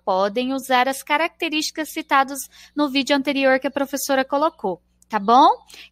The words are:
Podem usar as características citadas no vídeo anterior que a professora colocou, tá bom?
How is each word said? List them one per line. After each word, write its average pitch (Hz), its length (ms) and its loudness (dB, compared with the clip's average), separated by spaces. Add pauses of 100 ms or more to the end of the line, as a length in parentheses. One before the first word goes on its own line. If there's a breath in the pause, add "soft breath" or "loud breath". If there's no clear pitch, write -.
Podem 208 520 -2
usar 254 340 0
as 269 140 -6
características 311 880 -4
citadas 277 480 -2 (360 loud breath)
no 294 140 -2
vídeo 269 260 0
anterior 269 460 0
que 285 60 -6
a 269 40 -2
professora 269 540 -2
colocou, 285 580 -4 (280)
tá 220 80 -4
bom? 233 280 6 (460 loud breath)